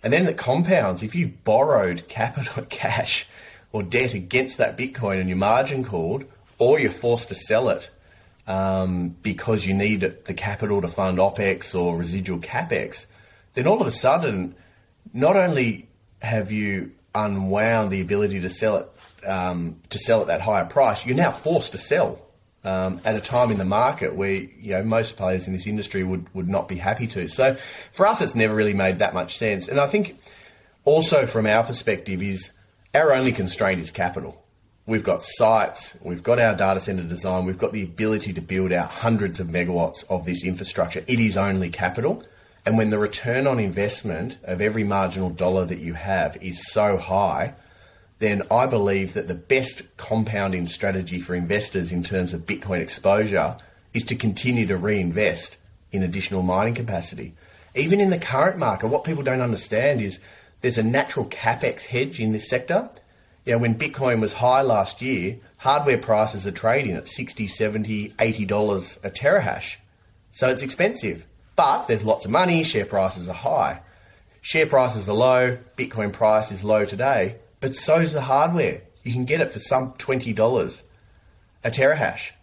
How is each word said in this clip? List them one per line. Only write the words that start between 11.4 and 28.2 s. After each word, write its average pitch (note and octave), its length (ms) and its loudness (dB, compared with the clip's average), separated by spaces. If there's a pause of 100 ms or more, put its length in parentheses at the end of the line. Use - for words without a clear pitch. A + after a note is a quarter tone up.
or F2 220 0
residual F2+ 440 -4
CAPEX, - 680 -6 (480)
then C3 140 0
all G#3 120 4
of D3+ 80 0
a A#2 40 -2
sudden, B2+ 640 0 (600)
not D3+ 240 4
only C#3 500 0 (340)
have G#2+ 300 -2
you G2+ 400 -2 (240)
unwound G#2 760 2
the G2 100 -2
ability G2 400 0
to F2+ 80 -4
sell G#2+ 260 0
it, - 520 -8
um, F2+ 520 -4 (100)
to - 80 -6
sell A2+ 220 2
at - 80 -2
that - 140 0
higher G2+ 240 2
price, C3 400 2
you're B2+ 100 0
now D3+ 160 4
forced - 400 -2
to - 60 -12
sell, - 420 0 (440)
um, F#2 420 -2
at A2 100 2
a G#2 60 -2
time B2 300 2
in G#2 60 0
the F#2+ 80 0
market G2+ 480 2
where, G2 200 0
you G2 380 -8
know, F#2+ 120 0
most A2+ 340 0
players F#2 300 -2
in F#2+ 60 -4
this F2+ 120 -6
industry G#2 380 -4
would, F#2 320 -4
would F2+ 120 -4
not F#2+ 200 0
be F#2+ 80 -6
happy G2 320 -2
to. F2+ 200 -6
So C3 280 2 (360)
for C#4+ 140 4
us, B3 160 2